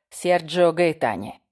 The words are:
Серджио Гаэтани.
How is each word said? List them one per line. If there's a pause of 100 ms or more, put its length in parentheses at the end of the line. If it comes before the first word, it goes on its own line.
(100)
Серджио
Гаэтани. (120)